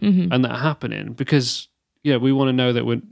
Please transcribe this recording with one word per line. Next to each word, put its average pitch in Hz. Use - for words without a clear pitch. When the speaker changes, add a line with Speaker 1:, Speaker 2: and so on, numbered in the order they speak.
Speaker 1:
Mm-hmm. 185
Speaker 2:
and 127
that 117
are 117
happening 117
because, 131
you 147
know, 123
we 131
wanna 135
know 127
that 117
we're 117